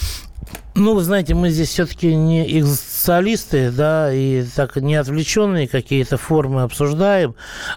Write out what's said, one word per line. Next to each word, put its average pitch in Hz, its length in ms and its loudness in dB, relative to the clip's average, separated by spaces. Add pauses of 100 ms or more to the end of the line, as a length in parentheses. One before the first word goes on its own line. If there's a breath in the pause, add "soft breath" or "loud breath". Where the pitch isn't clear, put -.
(720 loud breath)
Ну, 214 220 4
вы 190 60 2
знаете, 170 320 0
мы 175 160 2
здесь 156 200 0
все-таки 165 460 0
не 160 440 2
экзистенциалисты, 156 1120 0
да, 151 400 0
и 131 320 0
так 127 340 -4
не 143 180 0
отвлеченные 156 720 0
какие-то 131 500 0
формы 135 460 0
обсуждаем, 151 720 0 (420 loud breath)